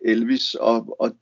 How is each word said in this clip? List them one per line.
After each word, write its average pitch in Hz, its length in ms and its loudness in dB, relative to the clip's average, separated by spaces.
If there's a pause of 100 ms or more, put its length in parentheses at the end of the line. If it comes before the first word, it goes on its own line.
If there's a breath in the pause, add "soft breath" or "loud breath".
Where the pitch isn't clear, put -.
Elvis? 117 500 0
Og, 113 460 0
og, 117 100 0 (120)